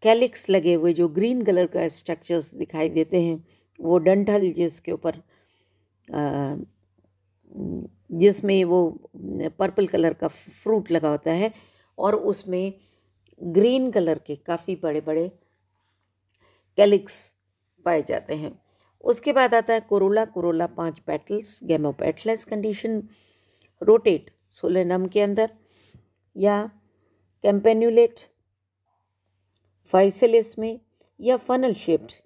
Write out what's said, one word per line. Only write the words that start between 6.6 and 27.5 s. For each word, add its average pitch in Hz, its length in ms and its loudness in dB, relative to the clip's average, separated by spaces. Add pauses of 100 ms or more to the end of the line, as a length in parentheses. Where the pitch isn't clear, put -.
जिसमें 196 520 2
वो 175 460 0 (400)
पर्पल 190 380 -2
कलर 165 260 0
का 165 140 -6
फ्रूट - 640 -6
लगा 160 180 0
होता 147 220 -2
है 202 220 -2 (440)
और 208 180 2
उसमें 190 580 -4 (680)
ग्रीन 240 480 2
कलर 165 280 0
के - 160 -10
काफ़ी 170 400 -8
बड़े-बड़े 156 540 -4 (1500)
कैलिक्स 202 580 2 (500)
पाए 165 160 0
जाते - 340 -6
हैं। 151 260 -12 (400)
उसके 240 320 0
बाद 247 220 4
आता 226 180 0
है 226 60 0
कोरोला, 208 460 0
कोरोला 170 420 -2
पाँच 165 320 -8
पेटल्स, 196 640 -8
gamopetalous 160 800 -2
कंडीशन, 214 680 -6 (720)
रोटेट 214 480 2 (160)
सोलेनम 185 600 -2
के 208 140 -2
अंदर 214 320 -2 (840)
या 208 340 0 (720)
कैम्पेन्युलेट 226 760 4 (1700)